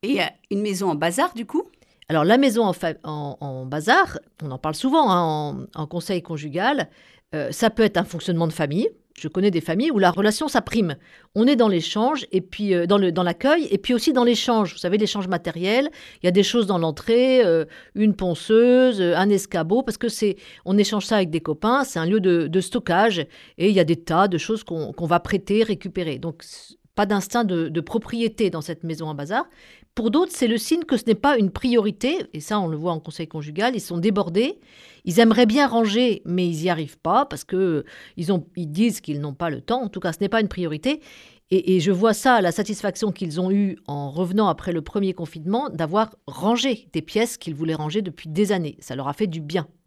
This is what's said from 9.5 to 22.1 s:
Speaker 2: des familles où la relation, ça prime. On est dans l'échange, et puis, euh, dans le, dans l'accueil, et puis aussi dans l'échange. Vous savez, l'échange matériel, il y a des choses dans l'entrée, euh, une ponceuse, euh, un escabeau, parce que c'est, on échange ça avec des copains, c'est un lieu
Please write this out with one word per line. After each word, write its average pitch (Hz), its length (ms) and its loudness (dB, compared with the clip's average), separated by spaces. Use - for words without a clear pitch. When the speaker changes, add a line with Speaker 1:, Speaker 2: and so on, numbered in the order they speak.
Speaker 2:
des 170 80 0
familles 208 320 0
où 214 80 2
la 147 100 6
relation, 214 380 0
ça 262 120 0
prime. 180 360 -2
On 220 100 4
est 285 80 6
dans 233 140 4
l'échange, 214 640 0
et 185 80 2
puis, 196 340 -4
euh, 175 100 0
dans 196 140 4
le, 185 140 4
dans 180 100 0
l'accueil, 262 480 0
et 196 80 2
puis 247 160 0
aussi 247 180 2
dans 247 120 4
l'échange. 226 480 2
Vous - 60 -16
savez, 185 200 0
l'échange 202 300 -2
matériel, 185 600 -2
il - 60 0
y - 20 4
a 180 40 2
des 196 100 6
choses 220 240 2
dans 185 120 0
l'entrée, 233 640 2
euh, 165 220 4
une 208 200 2
ponceuse, 233 880 4
euh, 175 160 2
un 190 140 2
escabeau, 190 520 0
parce 240 160 -6
que 240 100 -4
c'est, 208 280 -2
on 190 100 2
échange 208 300 2
ça 226 100 0
avec 185 140 2
des 160 100 -2
copains, 214 440 0
c'est - 160 -6
un 160 60 -2
lieu 202 140 2